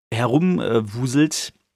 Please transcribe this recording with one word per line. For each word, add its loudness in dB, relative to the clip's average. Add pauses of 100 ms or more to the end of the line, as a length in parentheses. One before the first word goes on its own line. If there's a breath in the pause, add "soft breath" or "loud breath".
(100)
herum, 2
äh, 0
wuselt, 0 (240)